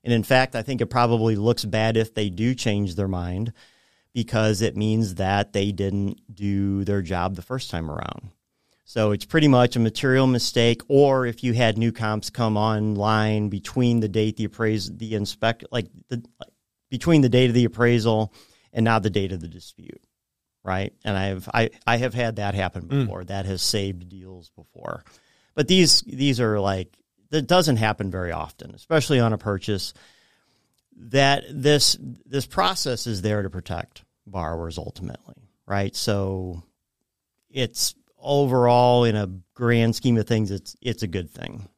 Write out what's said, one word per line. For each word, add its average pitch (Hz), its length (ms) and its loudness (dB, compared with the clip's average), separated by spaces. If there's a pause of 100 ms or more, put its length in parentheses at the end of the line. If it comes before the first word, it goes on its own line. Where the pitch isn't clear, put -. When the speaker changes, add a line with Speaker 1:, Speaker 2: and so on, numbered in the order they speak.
Speaker 1:
And 120 100 -2
in 113 100 2
fact, 127 340 2
I 113 60 -4
think 127 180 -6
it 120 60 0
probably 117 500 2
looks 110 280 0
bad 110 320 0
if 113 180 0
they 104 160 -4
do 110 240 -2
change 101 400 -2
their 98 140 -2
mind, 92 440 -6 (600)
because 110 500 0
it 113 140 -2
means 107 400 0
that 98 360 0
they 101 200 -2
didn't 98 480 -4 (140)
do 98 500 -2
their 101 180 0
job 90 340 -4
the 90 60 -14
first 131 280 -10
time 82 200 -6
around. - 400 -10 (560)
So 107 260 0
it's 101 120 -4
pretty 151 240 4
much 123 280 6
a 120 40 0
material 131 460 2
mistake, 120 640 2
or 139 380 4
if 117 180 -8
you 123 80 0
had 113 260 2
new 117 140 2
comps 107 380 -4
come 110 260 0
online 107 920 0
between 117 520 0
the 110 80 -2
date 107 280 0
the 110 120 -4
apprais-, 107 500 -4
the 110 160 -8
inspect-, 110 560 -4
like, 117 160 -4 (220)
the, 120 140 -6 (680)
between 151 320 4
the 127 80 6
date 123 180 6
of 117 60 0
the 123 100 6
appraisal 113 680 2 (400)
and 113 120 0
now 113 140 2
the 104 120 0
date 95 220 -4
of 92 80 -8
the 82 80 -12
dispute, - 540 -20 (600)
right? 95 300 -4 (100)
And 104 140 -2
I've, 95 380 -4
I, 113 160 2 (160)
I 117 100 2
have 120 160 -2
had 117 240 -2
that 101 180 -4
happen 98 300 -4
Speaker 2:
Mm. 85 40 -16 (180)
Speaker 1:
before. 92 180 -8
That 95 220 -8
has 95 160 -6
saved 95 480 -4
deals 92 440 -20
before. - 480 -14 (520)
But 147 120 0
these, 185 360 6
these 131 380 -2
are, 107 200 0
like, 95 340 -2 (360)
that 147 180 -2
doesn't 156 300 4
happen 107 340 -2
very 90 200 -6
often, 80 420 -12
especially 147 440 0
on 117 140 2
a 107 60 -4
purchase. 101 540 -6 (1040)
That 135 540 2
this, 143 460 2 (300)
this 131 200 -4
process 180 600 -2
is 107 160 -6
there 107 200 0
to 95 80 -6
protect - 540 -10 (220)
borrowers 82 520 -8
ultimately, - 560 -14 (320)
right? 98 300 -4
So 95 640 -4 (880)
it's - 440 -4 (260)
overall, 123 840 4
in 113 120 2
a 104 120 -2 (260)
grand 117 420 2
scheme 120 200 2
of 107 100 0
things, 110 240 0
it's, - 300 -8
it's 120 220 -6
a 107 60 -4
good 87 220 -6
thing. - 480 -14